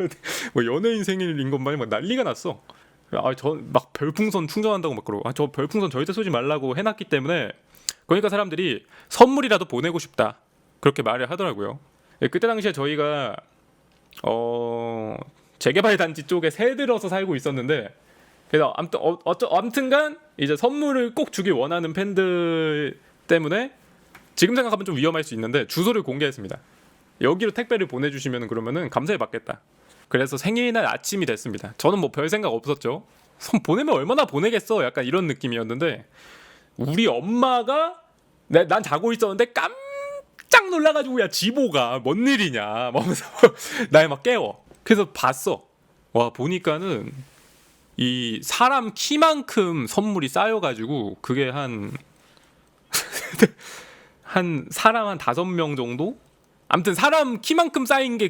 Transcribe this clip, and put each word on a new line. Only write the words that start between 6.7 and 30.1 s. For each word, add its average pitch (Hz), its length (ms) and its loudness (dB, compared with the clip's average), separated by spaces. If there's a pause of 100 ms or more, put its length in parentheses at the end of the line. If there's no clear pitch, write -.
해놨기 214 280 -4
때문에 143 460 -2 (560)
그러니까 202 220 4
사람들이 180 560 -2 (240)
"선물이라도 247 560 6
보내고 156 340 -4
싶다." - 380 -4 (420)
그렇게 139 240 2
말을 120 260 -2
하더라고요. 135 500 -6 (420)
예, 135 80 2
그때 180 180 0
당시에 214 240 0
저희가, 147 640 -2 (880)
어... 117 920 -2 (420)
재개발 196 380 4
단지 160 260 -2
쪽에 165 260 0
새 240 280 0
들어서 233 320 0
살고 185 260 -2
있었는데 131 580 -2 (560)
그래서 151 280 4
아무튼, 170 240 -4
어, 170 240 0
어쩌-, 175 260 0
아무튼간 262 680 0 (200)
이제 143 180 0
선물을 262 600 0
꼭 311 180 -2
주길 190 200 0
원하는 160 400 0
팬들 170 1040 0 (300)
때문에 170 460 2 (600)
지금 214 200 4
생각하면 220 300 0
좀 185 100 -2
위험할 156 300 0
수 - 100 -10
있는데 113 320 0
주소를 202 360 0
공개했습니다. 131 540 -4 (640)
"여기로 185 300 2
택배를 226 360 -2
보내주시면은 131 600 -4
그러면은 117 420 -4
감사히 160 280 -4
받겠다." - 420 -8 (480)
그래서 135 300 -2